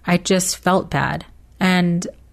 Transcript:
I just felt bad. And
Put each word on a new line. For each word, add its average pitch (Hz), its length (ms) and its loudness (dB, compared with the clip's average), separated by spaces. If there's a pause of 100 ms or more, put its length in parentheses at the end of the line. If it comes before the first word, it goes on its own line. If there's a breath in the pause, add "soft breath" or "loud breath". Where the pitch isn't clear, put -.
I 175 120 2
just 180 400 0
felt - 340 0
bad. 143 340 -4 (320)
And 180 480 2 (280)